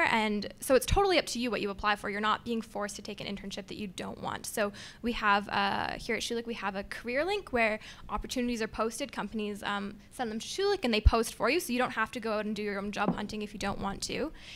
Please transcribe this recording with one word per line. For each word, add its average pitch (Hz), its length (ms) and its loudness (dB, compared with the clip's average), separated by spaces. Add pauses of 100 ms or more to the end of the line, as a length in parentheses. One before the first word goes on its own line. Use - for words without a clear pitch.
(120)
and 214 480 2
so - 160 6
it's 254 100 6
totally 381 320 6
up - 80 4
to - 140 -4
you 247 100 0
what 208 120 2
you 202 80 0
apply 208 260 2
for. 208 140 -4
You're 202 100 -2
not 214 240 2
being 233 180 0
forced 202 360 -4
to 208 40 -10
take 202 200 -10
an - 40 -6
internship 196 420 -6
that - 100 -8
you 208 100 -6
don't 190 340 -8
want. - 240 -6
So 208 280 0 (280)
we - 120 0
have, 202 340 4
uh, 202 460 2
here - 240 -4
at - 40 -4
Schulich, 233 240 -2
we 233 100 -4
have 196 200 -4
a 202 80 -2
career 240 400 -2
link 392 300 -2
where 220 260 4 (300)
opportunities 226 520 -2
are 220 60 2
posted. 226 460 -2
Companies, 208 500 -4
um, 202 320 -2 (160)
send 240 180 -4
them 220 100 -4
to - 60 -8
Schulich 392 380 2
and 240 100 4
they 214 60 4
post 226 360 4
for 220 140 2
you, 330 120 4
so 294 100 -6
you 247 80 0
don't 247 140 2
have 220 180 -2
to 254 80 -6
go 220 140 -2
out 214 120 -2
and 214 80 -2
do 208 80 -4
your 208 160 -2
own 202 140 -4
job 202 240 0
hunting 208 280 -6
if 208 100 -8
you 196 60 -12
don't 202 200 -2
want 196 240 -4
to. - 300 -4 (220)